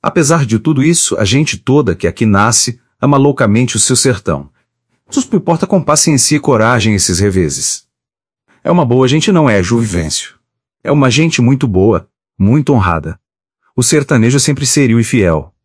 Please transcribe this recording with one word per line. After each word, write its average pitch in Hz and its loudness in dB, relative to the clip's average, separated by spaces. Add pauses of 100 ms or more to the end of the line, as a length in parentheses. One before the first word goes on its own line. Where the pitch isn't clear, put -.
Apesar 160 0
de 110 -2
tudo 139 0
isso, 165 0
a 110 -2
gente 131 -2
toda 127 0
que - -8
aqui 95 -2
nasce 107 0 (220)
ama 143 2
loucamente 127 0
o - -2
seu - 0
sertão. 87 -2 (600)
Suporta 190 -2
com 185 0
paciência 151 0
e 147 0
coragem 113 0
esses 90 -2
reveses. 92 -2 (760)
É - -6
uma 170 2
boa 127 2
gente, 156 0
não 156 2
é, 101 2
Juvencio? 90 -4 (480)
É - -4
uma 143 2
gente 151 0
muito 135 2
boa, 95 0 (280)
muito 131 2
honrada. 85 -2 (560)
O 127 -2
sertanejo 139 0
é - 2
sempre 143 -2
sério 120 2
e 113 0
fiel. 87 0 (120)